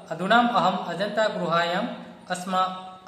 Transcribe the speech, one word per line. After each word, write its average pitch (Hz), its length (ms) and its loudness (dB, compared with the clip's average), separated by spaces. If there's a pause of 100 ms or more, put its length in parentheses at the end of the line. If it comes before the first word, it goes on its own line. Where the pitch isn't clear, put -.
(100)
અધુનામ 208 380 4
અહમ 190 280 4
અજંતા 202 520 0
ગુહાયામ 175 600 0 (420)
અસ્મા, 185 760 -2